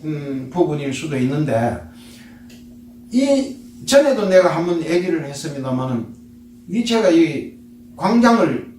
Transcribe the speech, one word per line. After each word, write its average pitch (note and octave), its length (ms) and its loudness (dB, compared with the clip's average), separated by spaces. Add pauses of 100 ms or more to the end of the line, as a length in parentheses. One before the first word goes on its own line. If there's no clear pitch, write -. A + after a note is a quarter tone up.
음, C#3+ 480 -8
부분일 D3 400 -2
수도 D3 260 -6
있는데, B2+ 600 0 (1300)
이 C#4 460 0 (300)
전에도 C4 420 4
내가 F3+ 280 4
한번 E3+ 280 -2
얘기를 E3 420 -2
했습니다마는, C3 800 -6 (640)
니체가 A3+ 420 2
이 D3 440 2 (420)
광장을 G3+ 840 2